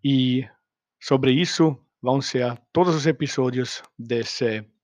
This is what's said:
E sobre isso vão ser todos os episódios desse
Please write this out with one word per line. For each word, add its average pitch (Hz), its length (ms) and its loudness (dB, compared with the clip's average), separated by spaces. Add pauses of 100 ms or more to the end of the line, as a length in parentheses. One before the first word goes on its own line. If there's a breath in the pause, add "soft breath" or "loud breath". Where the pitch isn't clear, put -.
E 131 440 0 (540)
sobre 135 300 2
isso 160 440 2 (240)
vão 131 220 0
ser 123 340 -2 (160)
todos 180 220 2
os 151 140 0
episódios 127 720 -2 (160)
desse 113 640 -4 (200)